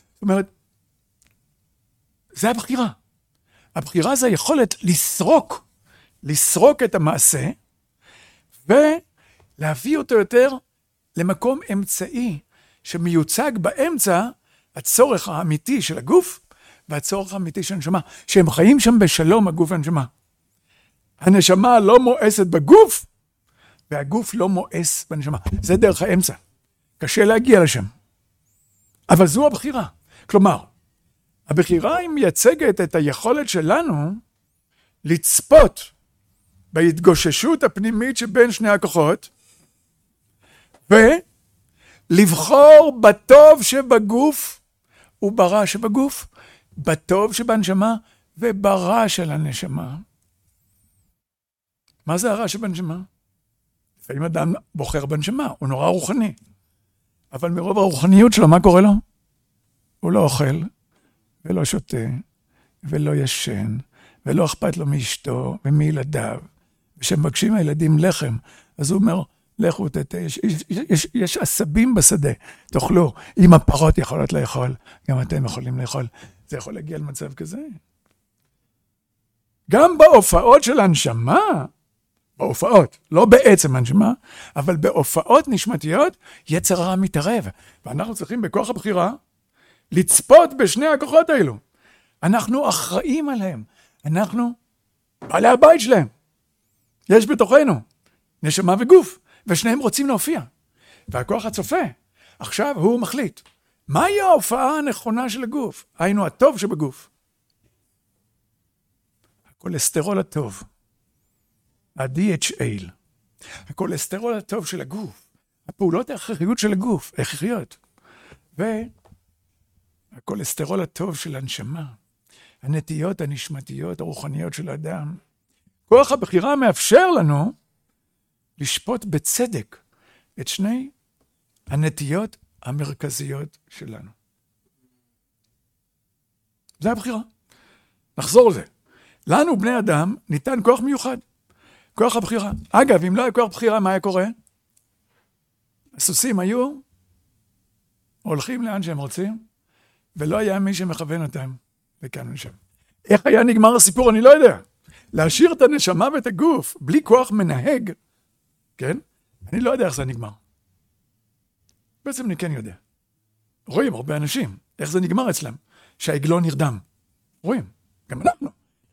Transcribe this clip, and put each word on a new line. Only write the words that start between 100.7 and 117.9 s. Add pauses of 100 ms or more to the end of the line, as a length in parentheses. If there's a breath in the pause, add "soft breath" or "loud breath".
והכוח
הצופה, (560 soft breath)
עכשיו
הוא
מחליט. (480)
מהי
ההופעה
הנכונה
של
הגוף? (120)
היינו,
הטוב
שבגוף. (2500)
הכולסטרול
הטוב. (1300)
ה-D (260)
H
L. (800 loud breath)
הכולסטרול
הטוב
של
הגוף. (420)
הפעולות
ההכרחיות
של
הגוף,
הכרחיות. (2500 soft breath)